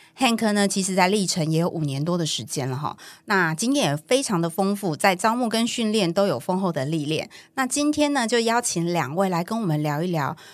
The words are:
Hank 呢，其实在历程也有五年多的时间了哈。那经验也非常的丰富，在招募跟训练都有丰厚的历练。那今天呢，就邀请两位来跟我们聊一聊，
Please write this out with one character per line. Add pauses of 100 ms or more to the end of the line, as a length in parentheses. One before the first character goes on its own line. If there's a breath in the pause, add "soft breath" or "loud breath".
(160 soft breath)
Hank
呢，
其
实
在
历
程
也
有
五
年
多
的
时
间
了
哈。 (280 loud breath)
那
经
验
也
非
常
的
丰
富，
在
招
募
跟
训
练
都
有
丰
厚
的
历
练。 (260 loud breath)
那
今
天
呢，
就
邀
请
两
位
来
跟
我
们
聊
一
聊， (180 loud breath)